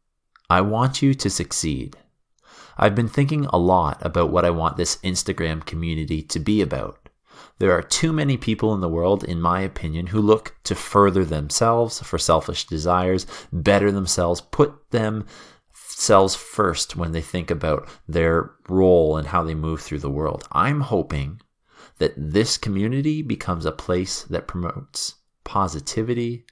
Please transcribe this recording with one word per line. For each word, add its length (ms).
"I 140
want 400
you 100
to 160
succeed. 720
I've 200
been 100
thinking 400
a 100
lot 480
about 280
what 120
I 60
want 260
this 280
Instagram 600
community 580
to 180
be 200
about. 480
There 100
are 120
too 300
many 240
people 380
in 60
the 80
world, 340
in 180
my 200
opinion, 480
who 120
look 440
to 100
further 500
themselves 760
for 180
selfish 480
desires, 600
better 400
themselves, 480
put 500
themselves 1400
first 640
when 160
they 100
think 260
about 400
their 420
role 480
and 120
how 160
they 100
move 260
through 200
the 100
world. 400
I'm 300
hoping 600
that 180
this 420
community 640
becomes 440
a 40
place 540
that 240
promotes 640
positivity. 1080